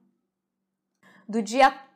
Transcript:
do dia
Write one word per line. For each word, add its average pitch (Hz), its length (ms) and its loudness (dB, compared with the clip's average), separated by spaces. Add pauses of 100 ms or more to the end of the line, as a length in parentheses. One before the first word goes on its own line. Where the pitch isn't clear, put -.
(1300)
do 220 140 -4
dia 262 280 2 (260)